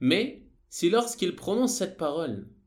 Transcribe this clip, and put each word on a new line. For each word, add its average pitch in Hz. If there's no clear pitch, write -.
Mais 180
si -
lorsqu'il 226
prononce 226
cette -
parole, 156